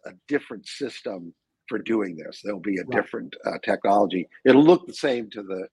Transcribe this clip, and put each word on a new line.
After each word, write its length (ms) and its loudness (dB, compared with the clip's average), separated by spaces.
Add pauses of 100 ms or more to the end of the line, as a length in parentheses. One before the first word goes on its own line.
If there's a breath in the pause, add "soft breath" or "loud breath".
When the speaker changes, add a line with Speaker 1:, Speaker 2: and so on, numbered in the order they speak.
Speaker 1:
a 60 -16 (180)
different 360 -6
system 680 -10 (340)
for 120 -4
doing 360 -2
this. 260 -14
There'll 200 -8
be 160 -2
a 80 -6
Speaker 2:
Right. 180 0
Speaker 1:
different, 320 -10 (100)
uh, 160 -2
technology. 680 2 (160 soft breath)
It'll 180 8
look 240 6
the 60 -12
same 380 -2
to 120 -12
the, 300 -8